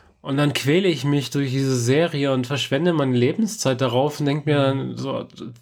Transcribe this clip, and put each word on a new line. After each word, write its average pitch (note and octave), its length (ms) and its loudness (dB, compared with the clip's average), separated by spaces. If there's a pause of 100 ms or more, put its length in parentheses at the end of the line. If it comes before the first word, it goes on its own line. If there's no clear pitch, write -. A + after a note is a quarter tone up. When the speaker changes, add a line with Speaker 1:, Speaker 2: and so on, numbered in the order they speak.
(200)
Speaker 1:
Und C#3 180 -4
dann D3 160 2
quäle F3 340 2
ich C#3+ 160 -2
mich C#3+ 260 0
durch C#3 200 -2
diese C3+ 260 0
Serie C#3 560 2
und B2+ 140 0
verschwende C#3 480 0
meine C3+ 220 2
Lebenszeit C3+ 640 0
darauf C3+ 400 0
und D3 60 -2
denk C#3+ 200 -2
mir C#3 280 2
Speaker 2:
Mhm. B2+ 220 -6
Speaker 1:
so, C3 300 -6 (360)